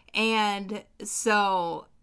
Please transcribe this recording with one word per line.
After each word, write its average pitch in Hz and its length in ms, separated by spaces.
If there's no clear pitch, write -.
And 208 680
so 190 840